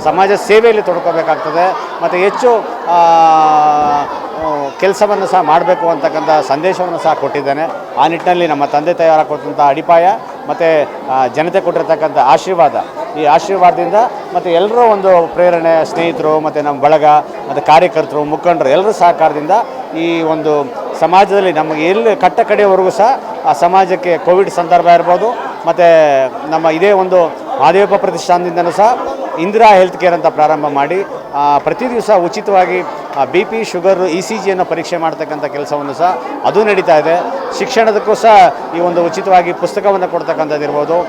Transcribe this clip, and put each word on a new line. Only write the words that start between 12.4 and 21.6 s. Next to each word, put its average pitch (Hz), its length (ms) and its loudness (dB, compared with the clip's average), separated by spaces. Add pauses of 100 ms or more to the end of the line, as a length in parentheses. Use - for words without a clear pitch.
ಈ 156 60 -2
ಆಶೀರ್ವಾದದಿಂದ 175 680 2 (400)
ಮತ್ತು - 160 -4
ಎಲ್ಲರೂ 208 300 2
ಒಂದು 190 540 2
ಪ್ರೇರಣೆ, 165 500 2
ಸ್ನೇಹಿತರು 160 560 -2
ಮತ್ತು 151 220 -4
ನಮ್ಮ 143 180 -4
ಬಳಗ 147 240 2 (440)
ಮತ್ತು 143 180 -6
ಕಾರ್ಯಕರ್ತರು, 156 580 2
ಮುಖಂಡರು 156 440 0
ಎಲ್ಲರ 185 220 2
ಸಹಕಾರದಿಂದ 156 600 0 (460)
ಈ 165 260 -2
ಒಂದು 151 520 -2 (260)
ಸಮಾಜದಲ್ಲಿ 185 520 2
ನಮಗೆ 156 360 -2